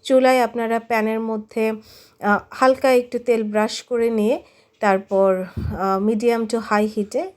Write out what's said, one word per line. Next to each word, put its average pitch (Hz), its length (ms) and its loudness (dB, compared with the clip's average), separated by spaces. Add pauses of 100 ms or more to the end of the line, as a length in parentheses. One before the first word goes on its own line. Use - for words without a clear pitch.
চুলায় 262 380 4
আপনারা 226 380 -2
প্যানের 220 400 -2
মধ্যে, 220 500 -4 (500)
আহ, 208 200 0 (120)
হালকা 262 400 2
একটু 247 280 0
তেল 233 240 0
ব্রাশ 214 400 -2
করে 233 260 -2
নিয়ে 226 340 0 (360)
তারপর, 190 680 0 (120)
আহ, 190 500 -2
medium 233 400 0
to 226 100 -4
high 214 380 0
হিটে 262 420 -4